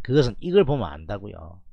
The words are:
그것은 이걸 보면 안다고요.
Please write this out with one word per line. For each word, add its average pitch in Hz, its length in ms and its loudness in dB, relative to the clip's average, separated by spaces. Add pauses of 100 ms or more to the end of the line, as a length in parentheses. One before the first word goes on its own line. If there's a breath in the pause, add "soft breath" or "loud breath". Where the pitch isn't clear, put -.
그것은 123 400 4
이걸 180 240 4
보면 123 260 0
안다고요. 87 680 -12 (120)